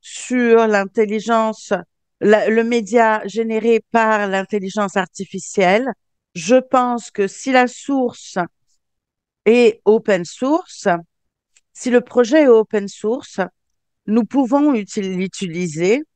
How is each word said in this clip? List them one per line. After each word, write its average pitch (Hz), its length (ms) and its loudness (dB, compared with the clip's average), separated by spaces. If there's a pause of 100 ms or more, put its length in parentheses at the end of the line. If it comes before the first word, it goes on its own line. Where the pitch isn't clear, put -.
sur 233 600 2
l'intelligence, 214 1080 -2 (480)
la, 202 280 4
le 226 140 2
média 226 640 0
généré 220 640 -2
par 220 360 0
l'intelligence 196 720 -4
artificielle. 196 960 -2 (400)
Je 175 220 0
pense 247 560 0
que 196 160 -4
si - 240 -8
la 254 160 4
source 247 720 -6 (1040)
est 233 400 4
open 208 400 0
source, 294 640 -6 (840)
si - 180 -6
le 247 100 4
projet 254 440 2
est - 20 6
open 220 400 2
source, 220 540 -8 (680)
nous 220 180 0
pouvons 277 480 0
uti-, 214 280 -6
l'utiliser. 180 1000 -4 (140)